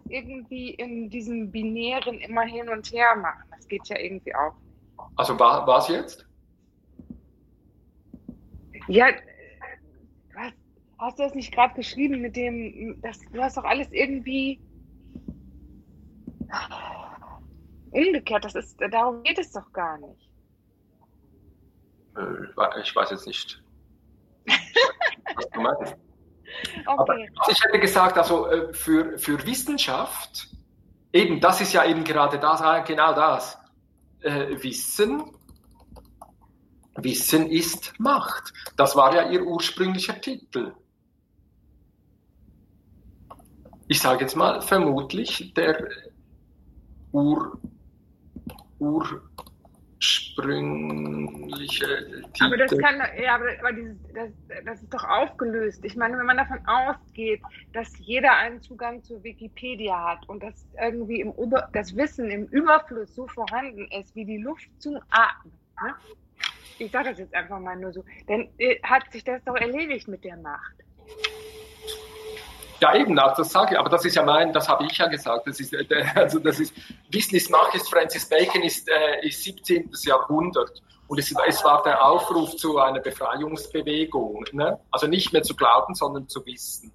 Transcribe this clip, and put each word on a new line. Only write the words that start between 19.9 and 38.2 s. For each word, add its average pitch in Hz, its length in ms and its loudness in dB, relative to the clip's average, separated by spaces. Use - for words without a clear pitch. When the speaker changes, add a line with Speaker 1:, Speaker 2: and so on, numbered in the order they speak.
Speaker 1:
nicht. - 320 -20
Speaker 2:
Äh, 92 320 -8
ich - 60 -20
wei-, - 260 0
ich - 140 -6
weiß 101 140 2
jetzt 98 160 -10
nicht, - 380 -12
Speaker 1:
<laughs> - 0 -
Speaker 2:
was - 1040 0
du - 100 -8
meinst. 143 360 -2
Speaker 1:
Okay. - 0 -
Speaker 2:
Aber 269 320 2
ich 214 460 2
hätte 220 160 6
gesagt, 185 380 6
also, 165 300 4
äh, 165 260 0
für, 160 440 2
für 147 280 -2
Wissenschaft, - 1040 -4
eben, 170 280 4
das 185 220 6
ist 185 120 0
ja 165 120 6
eben 160 180 2
gerade 147 340 2
das, 156 240 2
ah, 160 180 6
genau 156 340 4
das, 151 440 2
äh, 143 400 -2
Wissen, 214 640 -2
Wissen 156 540 0
ist - 500 -2
Macht. - 540 0